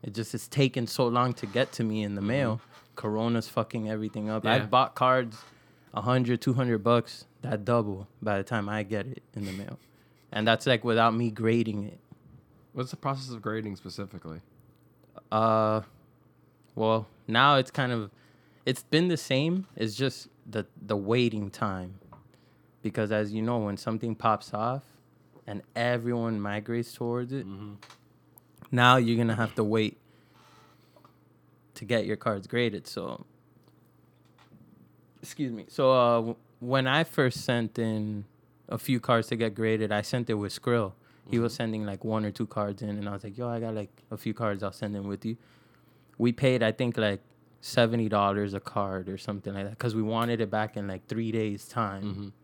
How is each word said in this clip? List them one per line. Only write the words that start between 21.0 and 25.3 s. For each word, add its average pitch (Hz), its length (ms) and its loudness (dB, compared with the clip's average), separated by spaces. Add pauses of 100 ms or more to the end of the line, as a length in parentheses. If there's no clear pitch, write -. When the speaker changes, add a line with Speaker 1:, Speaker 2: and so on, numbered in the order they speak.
Speaker 1:
time. 95 480 -6 (840)
Because 107 300 -2
as 107 200 0
you 110 100 -2
know, 120 160 0
when 101 180 -2
something 110 380 -4
pops 107 400 0
off 120 300 -4 (640)